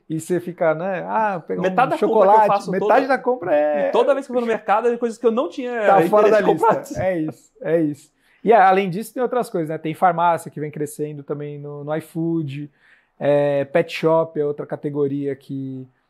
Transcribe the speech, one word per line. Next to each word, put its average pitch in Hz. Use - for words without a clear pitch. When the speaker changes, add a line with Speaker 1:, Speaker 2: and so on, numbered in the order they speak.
Speaker 1:
e 160
você 175
fica, 170
né? 170
Ah, 208
pegar 180
Speaker 2:
Metade 185
Speaker 1:
um -
Speaker 2:
da 311
Speaker 1:
chocolate, 214
Speaker 2:
compra 214
que 208
eu 202
faço 190
Speaker 1:
metade 220
Speaker 2:
toda 269
Speaker 1:
da 262
compra 247
é 151
Speaker 2:
E -
toda 262
vez 269
que -
eu 240
vou 247
no 233
mercado, 220
é 240
coisas 233
que -
eu 226
não 269
tinha 247
Speaker 1:
Tá 196
fora 214
Speaker 2:
interesse -
Speaker 1:
da 214
Speaker 2:
de 190
comprar. -
Speaker 1:
lista. -
É 185
isso, -
é 165
isso. 147
E, 190
ah, 190
além 190
disso, 196
tem 262
outras 247
coisas, 160
né? 160
Tem 156
farmácia 170
que 143
vem 151
crescendo 151
também 147
no, 147
no 147
iFood, 160
é, 143
pet 170
shop 160
é 147
outra 147
categoria 143
que, 135